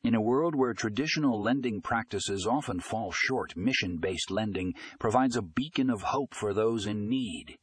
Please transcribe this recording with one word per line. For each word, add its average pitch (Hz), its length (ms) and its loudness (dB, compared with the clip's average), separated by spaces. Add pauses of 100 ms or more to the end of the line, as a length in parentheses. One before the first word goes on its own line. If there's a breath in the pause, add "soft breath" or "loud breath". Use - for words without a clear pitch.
In 117 120 4
a 110 60 6
world 143 340 2
where 123 180 2
traditional 127 640 0
lending 117 400 0
practices 98 680 -2
often 123 300 0
fall 113 320 -4
short, - 440 -2
mission-based 92 760 -2
lending 95 420 -2 (240 loud breath)
provides 123 380 4
a 110 80 0
beacon 127 480 0
of 104 100 -2
hope 120 320 -2
for 101 220 -2
those 110 320 2
in 104 200 -2
need. 120 560 -4